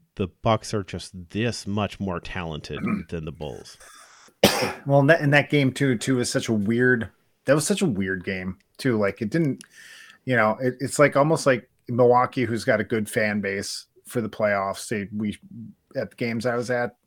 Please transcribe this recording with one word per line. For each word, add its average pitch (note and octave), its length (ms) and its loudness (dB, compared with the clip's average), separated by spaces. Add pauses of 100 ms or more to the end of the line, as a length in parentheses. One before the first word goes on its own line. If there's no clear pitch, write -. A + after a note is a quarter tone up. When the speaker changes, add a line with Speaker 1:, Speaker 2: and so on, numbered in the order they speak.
(160)
Speaker 1:
the F#2+ 120 -4
Bucks - 460 -2
are G#2 100 -2
just - 280 -12 (180)
this A2 380 -4
much G2+ 320 -4
more F#2 200 -4
talented D#2 600 -8 (140)
Speaker 2:
<clears throat> E2 160 -8
Speaker 1:
than E2 160 -8
the D#2+ 60 -10
Bulls. C#2 460 -12 (1080)
Speaker 2:
Well, C#3 140 4
in C#3 80 4
that, D#3+ 140 6
in D3 100 2
that C#3+ 180 4
game C#3 240 2
too, C3+ 240 0
too, C3+ 200 0
was A#2+ 140 0
such - 180 -2
a A#2 40 2
weird, A#2 560 2 (360)
that C3 100 6
was D3+ 120 0
such G3+ 140 0
a G3+ 40 2
weird F#2+ 380 -2
game F#2 340 -6 (200)
too. B2 200 0
Like, G2+ 240 -2
it A2 80 -4
didn't, D#3 340 -2 (640)
you B2+ 100 0
know, A2 260 4
it, B2+ 180 0
it's C#3 200 -4
like, C#3+ 160 6
almost D3+ 300 2
like B2+ 240 2 (200)
Milwaukee, B2 560 4
who's A2 180 -2
got A2+ 160 2
a G#2+ 40 0
good G#2+ 260 -2
fan G#2+ 320 0
base G2 440 -6 (200)
for - 160 -4
the G#2+ 80 -4
playoffs. G2+ 580 -2
They, G#2 280 -4
we, G#2 220 -4 (580)
at A2+ 160 -6
the - 40 -20
games A#2 300 -4
I A#2+ 100 0
was A#2+ 140 -4
at, B2 260 -2 (120)